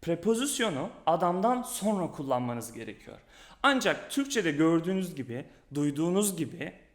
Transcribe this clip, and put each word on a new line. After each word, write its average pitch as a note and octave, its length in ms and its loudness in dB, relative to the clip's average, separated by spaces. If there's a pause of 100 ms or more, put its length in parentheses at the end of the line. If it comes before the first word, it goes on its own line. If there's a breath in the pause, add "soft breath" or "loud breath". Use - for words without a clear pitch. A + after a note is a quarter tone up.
prepozisyonu G#3 840 0 (180)
adamdan F#3+ 560 2
sonra G3+ 480 -2
kullanmanız B2 640 -2
gerekiyor. A2 440 -14 (460 loud breath)
Ancak A3+ 480 2
Türkçe'de A#3+ 400 0
gördüğünüz E3 640 2
gibi, B2+ 320 -8 (280 loud breath)
duyduğunuz E3+ 640 2
gibi E3 360 -6 (220)